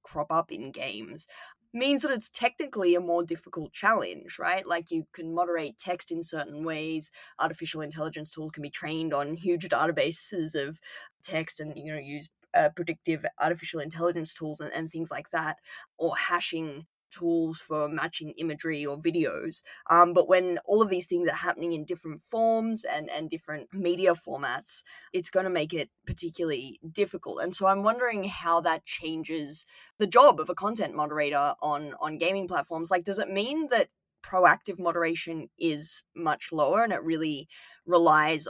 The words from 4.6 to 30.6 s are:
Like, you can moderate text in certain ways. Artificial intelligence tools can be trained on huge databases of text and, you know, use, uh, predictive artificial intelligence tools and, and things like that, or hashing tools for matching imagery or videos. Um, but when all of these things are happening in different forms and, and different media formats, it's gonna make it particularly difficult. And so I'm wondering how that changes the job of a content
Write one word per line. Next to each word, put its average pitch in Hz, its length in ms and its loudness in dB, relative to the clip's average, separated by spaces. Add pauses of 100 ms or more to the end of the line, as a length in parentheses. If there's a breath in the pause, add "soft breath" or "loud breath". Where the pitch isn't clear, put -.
Like, 170 240 -4
you 165 220 -4
can 165 220 -10
moderate 170 440 -2
text 180 320 -6
in 170 120 -6
certain 156 420 -8
ways. 156 460 -4 (280 loud breath)
Artificial 160 420 -4
intelligence 156 500 -8
tools 156 220 -8
can 151 100 -12
be 143 80 -8
trained 160 440 -4
on 143 200 0
huge 175 340 -2
databases 160 840 0
of 151 240 -4 (440 loud breath)
text 160 380 -6
and, 151 160 -8
you 156 160 -10
know, 156 60 -6
use, 147 300 -10 (260)
uh, 156 220 6
predictive 160 480 -4 (160)
artificial 165 400 -2
intelligence 165 540 -2
tools 151 260 -8
and, 151 120 -8
and 160 180 -6
things 165 200 -6
like 143 200 -10
that, 156 260 -2 (400 loud breath)
or 156 200 0
hashing 160 680 -2 (260)
tools 165 460 0
for 151 300 -2
matching 151 500 -6
imagery 156 460 -4
or 143 140 -4
videos. 160 640 -2 (280 loud breath)
Um, 175 220 10
but 175 160 6
when 180 360 4
all 208 180 6
of 208 60 2
these 180 180 0
things 175 220 0
are 151 80 2
happening 170 360 -2
in 151 120 -4
different 156 440 -8
forms 226 560 2
and, 151 260 -4
and 156 200 -6
different 151 420 -8
media 180 420 2
formats, 139 680 -6 (300 loud breath)
it's 180 180 -4
gonna 185 200 2
make 160 240 0
it 151 160 -4 (160)
particularly 156 760 -4 (100)
difficult. - 520 -4
And 190 120 -4
so 190 120 2
I'm 196 160 4
wondering 226 420 2
how 170 380 2
that 160 240 2
changes 160 800 -6 (320 loud breath)
the 208 80 2
job 233 340 10
of 156 80 -4
a 175 60 -2
content 208 400 -2